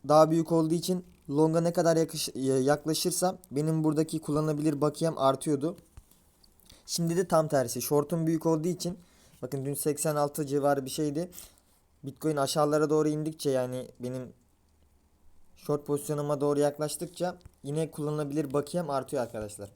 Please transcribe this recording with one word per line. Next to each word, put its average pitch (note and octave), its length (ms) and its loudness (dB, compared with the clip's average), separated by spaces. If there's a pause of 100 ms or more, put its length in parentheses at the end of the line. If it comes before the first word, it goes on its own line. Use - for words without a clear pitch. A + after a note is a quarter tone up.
daha D#3 240 8
büyük E3 200 2
olduğu D#3+ 220 4
için F3+ 320 -2 (240)
long'a D#3+ 320 4
ne E3+ 120 2
kadar E3 240 4
yakış-, D#3+ 380 -2
ya-, C3 260 2
yaklaşırsa D#3 760 0 (140)
benim D#3 320 0
buradaki D#3 380 0
kullanılabilir D3+ 600 0
bakiyem D3+ 360 0
artıyordu. C#3 600 0 (1080)
Şimdi E3 320 -2
de F#3 100 0
tam D#3+ 200 4
tersi. B2+ 340 0
Short'um D3+ 460 0
büyük D#3+ 180 0
olduğu D#3+ 220 2
için F3 300 -4 (440)
bakın C3+ 240 -6
dün C#3+ 80 -4
seksen D3+ 420 -2
altı D3 300 -2
civarı C#3 400 2
bir C#3 40 -10
şeydi. D#3 400 -4 (760)
Bitcoin D3 340 -4
aşağılara D3+ 520 2
doğru D3+ 200 4
indikçe D3+ 400 -2
yani B2+ 500 -2
benim B2+ 340 -8 (1200)
short D3 300 -4
pozisyonuma D3 560 -2
doğru D3 180 2
yaklaştıkça D#3 800 -2 (260)
yine D3+ 280 -4
kullanılabilir D3 640 -4
bakiyem D3 360 -2
artıyor C3+ 340 -2
arkadaşlar. G#2+ 520 -10